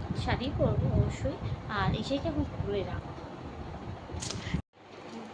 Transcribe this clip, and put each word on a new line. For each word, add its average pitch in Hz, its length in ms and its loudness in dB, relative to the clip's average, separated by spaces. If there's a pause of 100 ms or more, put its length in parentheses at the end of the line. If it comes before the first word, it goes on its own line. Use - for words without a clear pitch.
(240)
শাড়ি 240 240 2 (140)
পরবো 214 240 6 (140)
অবশ্যই। - 380 2 (420)
আর 190 100 4 (100)
এই 220 80 -2
শাড়িটা 277 240 2
এখন 294 140 2 (100)
খুলে 202 260 0 (100)
রাখবো, - 200 -6 (2250)